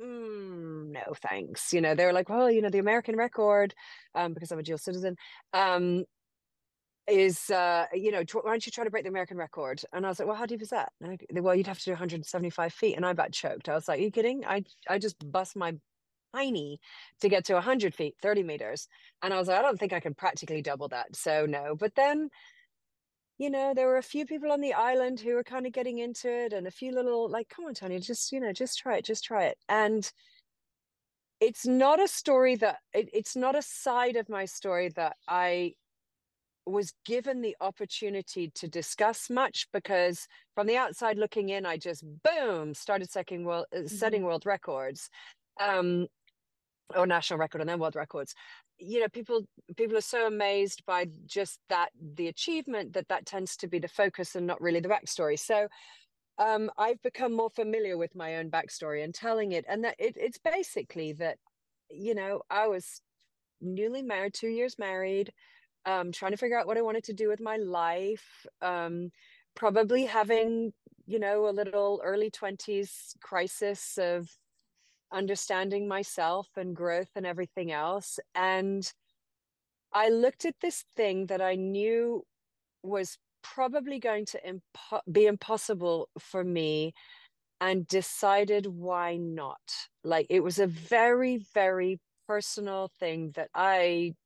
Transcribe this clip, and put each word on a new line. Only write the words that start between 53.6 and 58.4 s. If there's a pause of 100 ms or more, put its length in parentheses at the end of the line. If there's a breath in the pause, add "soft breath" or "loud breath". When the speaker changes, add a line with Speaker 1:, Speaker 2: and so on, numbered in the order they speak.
Speaker 1:
be
the
focus
and
not
really
the
backstory.
So, (680 loud breath)
um,
I've
become
more
familiar
with
my
own